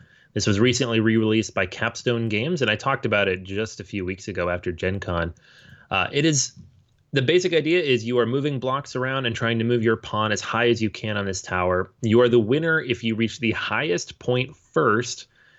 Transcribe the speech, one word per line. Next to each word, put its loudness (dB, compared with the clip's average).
This -2
was 4
recently 2
re-released 2
by 0
Capstone -2
Games, -2
and 2
I 2
talked -2
about 2
it -2
just -6
a -14
few -6
weeks -8
ago -4
after -4
Gen -4
Con. -2
Uh, 0
it 2
is, 0
the 2
basic 4
idea 2
is 2
you 0
are -2
moving -2
blocks -4
around -4
and -2
trying 0
to 0
move 2
your 4
pawn -2
as -2
high 2
as 2
you 0
can -6
on -2
this -6
tower. 0
You 4
are 6
the 6
winner 2
if -4
you -2
reach -2
the 0
highest -4
point -2
first, 0